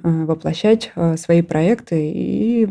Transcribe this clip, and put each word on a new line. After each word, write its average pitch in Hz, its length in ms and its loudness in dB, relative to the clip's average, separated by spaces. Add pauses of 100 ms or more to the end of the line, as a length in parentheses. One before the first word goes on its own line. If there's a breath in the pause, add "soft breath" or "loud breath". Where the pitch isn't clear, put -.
э, 160 220 0
воплощать, 165 720 0
э, 170 200 0
свои 170 260 2
проекты 165 720 -2
и 208 580 0